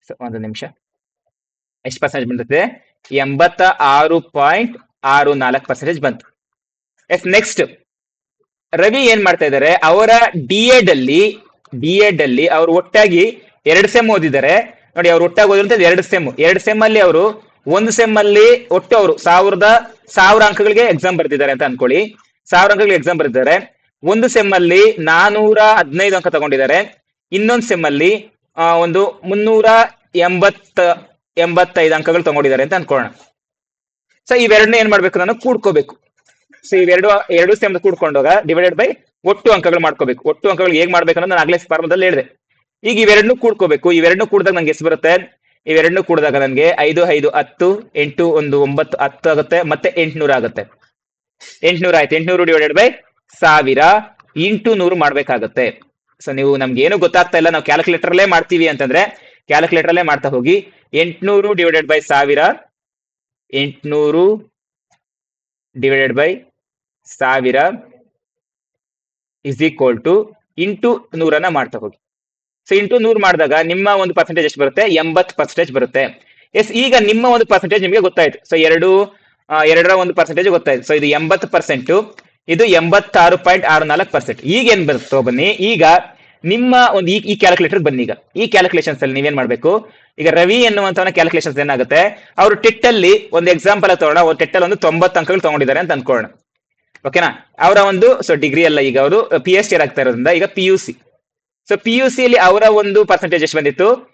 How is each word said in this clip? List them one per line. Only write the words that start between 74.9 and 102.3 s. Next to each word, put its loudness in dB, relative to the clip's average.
ಪರ್ಸೆಂಟೇಜ್ -4
ಬರುತ್ತೆ. -2
ಎಸ್, -2
ಈಗ 0
ನಿಮ್ಮ 0
ಒಂದು 2
ಪರ್ಸೆಂಟೇಜ್ 0
ನಿಮ್ಗೆ 0
ಗೊತ್ತಾಯ್ತು. 0
So -4
ಎರಡು, 2
ಆ, 0
ಎರಡರ 4
ಒಂದು 0
ಪರ್ಸೆಂಟೇಜ್ 0
ಗೊತ್ತಾಯ್ತು. 0
So -2
ಇದು -2
ಎಂಬತ್ತು -2
ಪರ್ಸೆಂಟ್, -4
ಇದು 2
ಎಂಬತ್ತಾರು 2
ಪಾಯಿಂಟ್ 0
ಆರು 2
ನಾಲ್ಕು -4
ಪರ್ಸೆಂಟ್. -6
ಈಗ 0
ಏನ್ 0
ಬರುತ್ತೋ -2
ಬನ್ನಿ, -2
ಈಗ -2
ನಿಮ್ಮ 0
ಒಂದು -2
ಈ, -2
ಈ -4
ಕ್ಯಾಲ್ಕುಲೇಟರ್ 0
ಬನ್ನಿ. -2
ಈಗ -6
ಈ -4
ಕ್ಯಾಲ್ಕುಲೇಷನ್ಸ್ -2
ಅಲ್ಲಿ -4
ನೀವೇನ್ -4
ಮಾಡ್ಬೇಕು, -2
ಈಗ 0
ರವಿ 2
ಎನ್ನುವಂತವನ 0
ಕ್ಯಾಲ್ಕುಲೇಷನ್ಸ್ -2
ಏನಾಗುತ್ತೆ, -2
ಅವರು 4
ಟೆಟ್ 0
ಅಲ್ಲಿ 2
ಒಂದು 0
ಎಕ್ಸಾಂಪಲ್ 0
ತಗೊಳ್ಳೋಣ, 2
ಒಂದು 0
ಟೆಟ್ -4
ಅಲ್ಲಿ 2
ಒಂದು -2
ತೊಂಬತ್ತು 0
ಅಂಕಗಳು -2
ತಗೊಂಡಿದ್ದಾರೆ -2
ಅಂತ -4
ಅನ್ಕೊಳ್ಳೋಣ. -2
ಓಕೆನಾ? -2
ಅವರ 4
ಒಂದು, 2
so -2
ಡಿಗ್ರಿ -2
ಅಲ್ಲ, 0
ಈಗ -2
ಅವರು 0
ಪಿ 0
ಎಚ್ 0
ಡಿ 0
ಆಗ್ತಾ -2
ಇರೋದ್ರಿಂದ -2
ಈಗ 0
ಪಿ -6
ಯು 2
ಸಿ. -8
So 0
ಪಿ -2
ಯು 0
ಸಿ -4
ಅಲ್ಲಿ 2